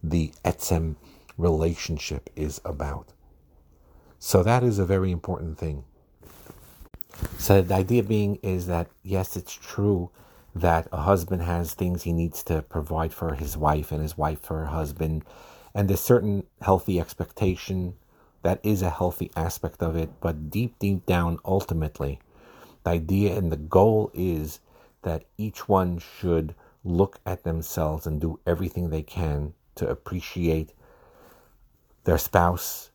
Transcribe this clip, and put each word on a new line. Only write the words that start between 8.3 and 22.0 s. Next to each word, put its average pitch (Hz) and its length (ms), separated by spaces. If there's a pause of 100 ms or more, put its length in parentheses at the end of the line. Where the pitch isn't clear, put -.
is 92 280
that, 85 220 (160)
yes, 92 340
it's - 160
true 98 560 (460)
that 82 360
a 80 100
husband 90 420
has 85 320
things 90 260
he 85 120
needs 82 300
to 78 200
provide 80 500
for 78 220
his 71 200
wife 76 360
and 76 100
his 78 160
wife 76 240
for 82 160
her 78 100
husband. 78 560 (520)
And 101 120
there's 98 120
certain 101 480 (140)
healthy 92 380
expectation 90 960 (500)
that 90 180
is 104 200
a 92 80
healthy 87 460
aspect 82 460
of 82 140
it, 80 140 (100)
but 78 300
deep, 117 280
deep 98 280
down, 87 400
ultimately, 78 720 (640)